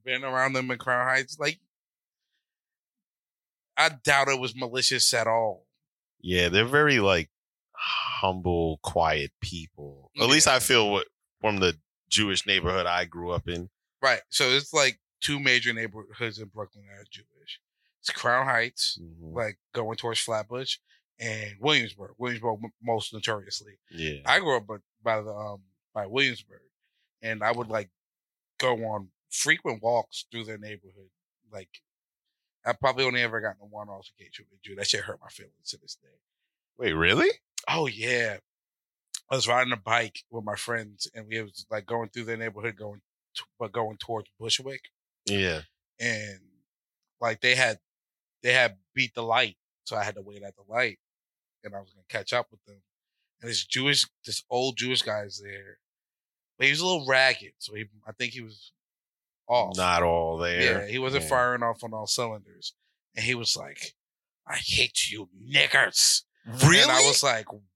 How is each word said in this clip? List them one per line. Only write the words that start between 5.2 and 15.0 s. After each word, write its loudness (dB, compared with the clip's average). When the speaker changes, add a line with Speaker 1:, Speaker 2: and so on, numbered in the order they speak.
Speaker 1:
all. -2
Speaker 2:
Yeah, 4
they're 6
very, 4
like, 4
humble, -2
quiet 0
people. -14
At 4
least 6
Speaker 1:
Yeah. 6
Speaker 2:
I 4
feel 4
what, 0
from 0
the 2
Jewish 0
neighborhood 2
I 0
grew -8
up -4
in. -6
Speaker 1:
Right. 2
So 2
it's, 2
like, 4